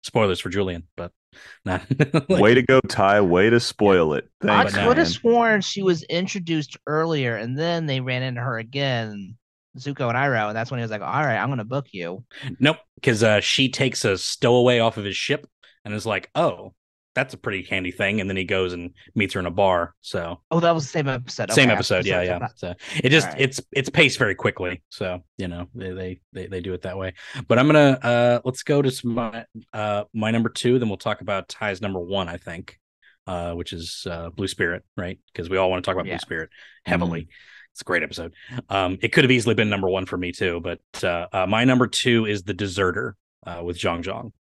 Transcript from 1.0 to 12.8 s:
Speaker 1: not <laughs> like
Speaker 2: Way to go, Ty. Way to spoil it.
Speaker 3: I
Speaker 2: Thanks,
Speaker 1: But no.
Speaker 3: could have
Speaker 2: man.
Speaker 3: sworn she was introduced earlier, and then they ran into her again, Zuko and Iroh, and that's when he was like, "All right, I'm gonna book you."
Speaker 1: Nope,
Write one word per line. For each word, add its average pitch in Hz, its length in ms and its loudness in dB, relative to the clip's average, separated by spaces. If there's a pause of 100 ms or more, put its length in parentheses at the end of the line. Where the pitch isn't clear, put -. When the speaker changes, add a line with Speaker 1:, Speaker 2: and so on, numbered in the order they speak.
Speaker 1:
not 92 240 -2
<laughs> 135 260 2
like 156 140 0
Speaker 2:
Way 120 260 8
to 127 80 6
go, 131 180 6
Ty. 101 400 4
Way 95 300 6
to 117 100 6
spoil 92 540 4
it. - 140 -4 (140)
Speaker 3:
I - 40 0
Speaker 2:
Thanks, 208 260 4
Speaker 1:
But 196 100 0
no. 226 60 4
Speaker 3:
could 254 100 4
have 330 80 4
Speaker 2:
man. - 60 -2
Speaker 3:
sworn 233 480 2
she 196 220 -6
was 180 220 2
introduced 170 720 -4 (100)
earlier, 147 500 -2
and 117 220 -6
then 165 280 -2
they 135 140 -2
ran 127 220 -4
into 127 180 -6
her 123 180 -4
again, 113 760 -6 (420)
Zuko 135 300 -4
and 117 100 0
Iroh, 123 300 0
and 107 80 -4
that's 117 160 -4
when 127 60 -6
he 117 40 -4
was 113 80 -6
like, 107 120 -8
"All 120 220 -2
right, 117 140 0
I'm 107 120 -2
gonna 120 140 -4
book 127 280 -6
you." 90 320 -8 (340)
Speaker 1:
Nope, 156 200 2 (240)